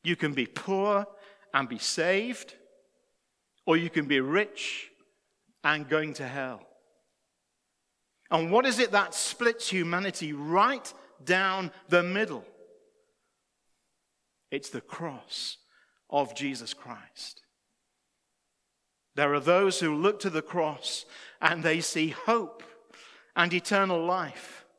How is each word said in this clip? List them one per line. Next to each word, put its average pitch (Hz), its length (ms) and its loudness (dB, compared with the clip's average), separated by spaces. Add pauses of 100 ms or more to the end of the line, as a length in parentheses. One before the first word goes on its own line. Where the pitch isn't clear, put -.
You 170 120 0
can 147 180 -2
be 131 120 0
poor 202 600 0 (480)
and 135 140 0
be 117 100 -8
saved, 196 800 -2 (1080)
or 165 100 6
you 170 140 0
can 151 160 0
be 135 160 2
rich - 680 -2 (760)
and 147 260 0
going 156 240 0
to 135 140 -8
hell. 131 340 -8 (1700)
And 165 200 2
what 247 140 6
is 233 140 2
it 220 120 2
that 202 220 2
splits - 560 0
humanity 175 600 -2
right 185 600 2 (320)
down 185 480 0 (180)
the 175 120 6
middle? 175 440 -2 (2000)
It's 139 200 -6
the 120 120 -10
cross - 760 -10 (520)
of 135 240 0
Jesus 127 400 -6
Christ. - 680 -16 (1700)
There 143 180 2
are 147 60 2
those 180 420 4
who 156 120 0
look 202 280 2
to 196 80 -2
the 156 120 -2
cross 151 640 -4 (360)
and 170 200 2
they 160 200 2
see 160 280 0
hope 220 540 -2 (720)
and 170 180 4
eternal 180 520 2
life 175 600 -4 (140)